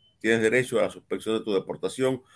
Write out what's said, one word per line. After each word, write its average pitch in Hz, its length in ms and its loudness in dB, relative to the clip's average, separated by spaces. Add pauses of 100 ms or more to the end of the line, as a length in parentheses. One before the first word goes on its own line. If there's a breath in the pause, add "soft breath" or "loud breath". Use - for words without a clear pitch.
(200)
tienes 113 200 2
derecho 120 380 2
a 104 40 4
la 95 80 0
suspensión 98 460 -6
de 110 80 -4
tu 110 80 -2
deportación 127 680 -2 (140)